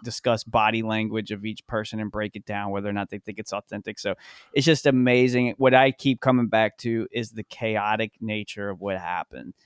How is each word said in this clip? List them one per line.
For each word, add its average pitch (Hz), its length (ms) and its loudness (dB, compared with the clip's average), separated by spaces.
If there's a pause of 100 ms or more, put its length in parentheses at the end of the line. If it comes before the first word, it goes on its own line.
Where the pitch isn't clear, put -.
discuss 117 400 -2
body 113 380 2
language 110 500 -2
of 101 120 -8
each 110 220 -10
person 107 340 -6
and 104 100 -4
break 107 260 -6
it 101 80 -14
down, 101 260 -6
whether 101 180 -4
or 101 40 -2
not 101 180 -4
they 104 80 -10
think 104 200 -12
it's - 140 -10
authentic. 104 460 -8
So 98 160 -4 (380)
it's 135 140 0
just 160 200 2
amazing. 123 720 4
What 131 160 6
I 131 180 8
keep 135 280 0
coming 123 280 4
back 113 300 2
to 113 340 -2
is 113 180 -4
the 110 140 -12
chaotic 107 760 -2
nature 107 480 -6
of 92 120 -8
what 95 180 -4
happened 85 560 -8 (120)